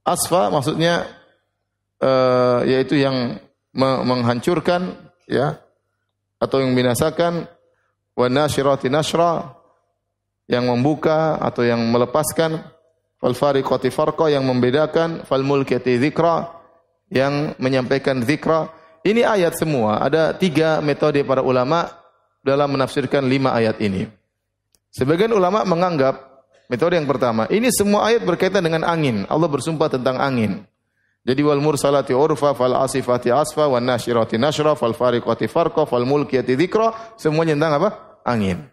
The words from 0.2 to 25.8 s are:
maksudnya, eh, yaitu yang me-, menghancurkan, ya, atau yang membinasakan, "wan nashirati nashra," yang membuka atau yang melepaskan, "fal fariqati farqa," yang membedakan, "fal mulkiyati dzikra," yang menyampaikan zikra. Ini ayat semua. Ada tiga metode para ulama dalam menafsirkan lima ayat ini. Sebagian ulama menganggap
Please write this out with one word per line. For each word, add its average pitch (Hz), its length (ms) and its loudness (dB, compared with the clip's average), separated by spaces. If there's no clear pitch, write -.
maksudnya, 160 560 -2
eh, 127 720 2
yaitu 151 240 0
yang 135 400 -2
me-, 131 320 0
menghancurkan, 156 960 -2
ya, 127 320 -2
atau 131 220 0
yang 131 160 0
membinasakan, 156 720 0
"wan 123 160 0
nashirati 139 560 0
nashra," 156 640 -2
yang 123 240 -2
membuka 151 720 0
atau 120 240 -2
yang 117 240 2
melepaskan, 151 720 0
"fal - 160 -2
fariqati 135 560 0
farqa," 156 400 0
yang 143 160 2
membedakan, 151 800 0
"fal 135 160 0
mulkiyati 131 640 0
dzikra," 160 480 0
yang 143 560 -2
menyampaikan 131 640 0
zikra. 156 400 0
Ini 226 160 2
ayat 180 320 2
semua. 123 480 0
Ada 156 320 0
tiga 156 480 0
metode 143 400 0
para 131 160 0
ulama 131 480 0
dalam 139 320 0
menafsirkan 135 480 -2
lima 131 320 0
ayat 113 240 0
ini. 95 240 -2
Sebagian 170 400 2
ulama 202 320 2
menganggap 165 800 0